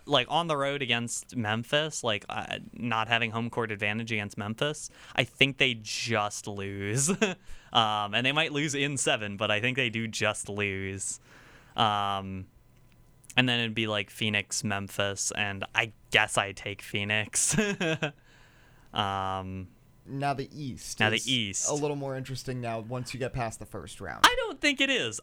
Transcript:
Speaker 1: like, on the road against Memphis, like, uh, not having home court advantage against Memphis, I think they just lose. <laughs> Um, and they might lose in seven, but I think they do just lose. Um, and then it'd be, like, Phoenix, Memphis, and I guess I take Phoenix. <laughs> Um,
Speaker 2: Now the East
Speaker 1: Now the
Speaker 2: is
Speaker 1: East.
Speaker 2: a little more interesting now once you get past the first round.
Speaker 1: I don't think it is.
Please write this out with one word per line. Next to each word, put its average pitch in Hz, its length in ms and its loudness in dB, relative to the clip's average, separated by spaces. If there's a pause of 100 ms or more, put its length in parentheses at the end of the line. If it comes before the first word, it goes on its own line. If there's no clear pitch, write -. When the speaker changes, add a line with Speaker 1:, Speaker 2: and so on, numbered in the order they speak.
Speaker 1:
like, 135 240 4
on 165 160 2
the 160 100 0
road 139 280 0
against 117 520 -2
Memphis, 120 680 0
like, 107 260 0
uh, 98 300 -4 (140)
not 113 340 -2
having 117 240 2
home 117 180 0
court 113 220 -2
advantage 107 400 -2
against 104 260 -4
Memphis, 113 540 -4 (240)
I 131 80 6
think 135 340 2
they 127 240 4
just 107 640 0
lose. 101 720 -2
<laughs> - 60 0 (500)
Um, 107 420 4
and 120 100 4
they 135 60 4
might 151 220 2
lose 143 200 0
in 143 220 0
seven, 107 400 0
but 104 160 2
I 104 80 4
think 123 160 0
they 127 140 2
do 113 180 -2
just 107 400 0
lose. 98 720 -2 (560)
Um, 98 720 0 (880)
and 127 140 4
then 120 100 2
it'd 113 160 -2
be, 113 120 0
like, 104 220 -2
Phoenix, 104 540 -2
Memphis, 98 720 -2
and 101 300 -2 (100)
I 113 160 2 (180)
guess 107 280 6
I 101 160 2
take - 280 -8
Phoenix. 104 800 0
<laughs> - 1300 -4
Um, 95 760 -2 (380)
Speaker 2:
Now 139 280 -2
the 131 200 -6
East - 480 -8
Speaker 1:
Now 107 80 6
the 110 80 2
Speaker 2:
is 113 100 -4
Speaker 1:
East. 113 420 0
Speaker 2:
a 143 40 0
little 147 240 0
more 139 180 -4
interesting 127 460 -6
now 113 180 -4
once 120 340 -8
you 123 60 -8
get 123 140 -4
past 113 260 -4
the 107 60 -14
first - 340 -12
round. 65 240 -8
Speaker 1:
I 494 140 10
don't 440 240 -4
think 285 180 2
it 277 100 2
is. 151 340 0